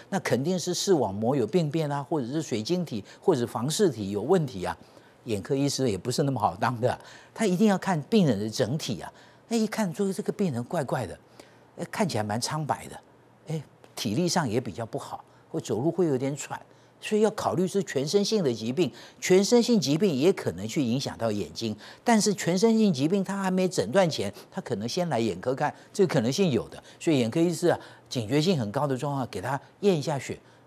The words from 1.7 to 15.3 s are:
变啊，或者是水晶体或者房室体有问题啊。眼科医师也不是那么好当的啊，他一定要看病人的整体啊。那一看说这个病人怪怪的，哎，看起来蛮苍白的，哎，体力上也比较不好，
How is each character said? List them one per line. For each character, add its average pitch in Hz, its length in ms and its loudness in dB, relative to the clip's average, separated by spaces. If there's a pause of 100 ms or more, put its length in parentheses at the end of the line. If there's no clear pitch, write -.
变 156 200 -2
啊， 143 120 -2
或 156 180 -2
者 113 60 -4
是 147 160 -4
水 110 200 -4
晶 170 220 -2
体 107 180 -6 (160)
或 180 160 4
者 120 120 2
房 113 220 -4
室 180 200 2
体 104 220 -4
有 101 100 -4
问 160 260 2
题 101 160 -8
啊。 85 140 -4 (480)
眼 104 160 -4
科 139 140 -4
医 139 120 2
师 135 240 0
也 95 60 0
不 101 140 -6
是 147 140 0
那 139 60 0
么 123 80 -2
好 98 160 0
当 120 240 -2
的 117 140 0
啊， - 80 -8 (320)
他 220 140 -2
一 180 100 2
定 220 100 4
要 196 120 4
看 180 200 0 (120)
病 196 160 6
人 107 120 2
的 110 120 -4
整 120 260 0
体 104 240 -6
啊。 - 100 -12 (380)
那 233 80 0
一 220 100 2
看 214 280 -2
说 196 180 0
这 208 100 -6
个 - 80 -4
病 180 220 0
人 117 120 -2
怪 156 200 -4
怪 123 220 -2
的， 82 120 -12 (600)
哎， 170 120 -8
看 208 160 0
起 120 120 -2
来 107 40 2
蛮 104 160 -2
苍 151 280 -4
白 - 220 -4
的， - 120 -16 (480)
哎， 156 140 -6 (340)
体 104 180 -2
力 170 140 2
上 165 180 2
也 110 140 0
比 113 100 -6
较 113 140 -8
不 139 140 -8
好， - 260 -14 (260)